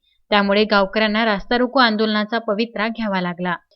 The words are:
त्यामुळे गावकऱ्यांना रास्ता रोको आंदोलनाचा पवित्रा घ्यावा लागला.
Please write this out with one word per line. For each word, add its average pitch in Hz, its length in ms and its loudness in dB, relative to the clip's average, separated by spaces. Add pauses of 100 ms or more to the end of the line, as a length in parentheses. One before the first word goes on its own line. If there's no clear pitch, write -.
(300)
त्यामुळे 202 340 4
गावकऱ्यांना 214 640 0
रास्ता 214 320 -2
रोको 247 220 0
आंदोलनाचा 214 600 0
पवित्रा 226 480 -4
घ्यावा 220 340 -4
लागला. 175 340 -4 (200)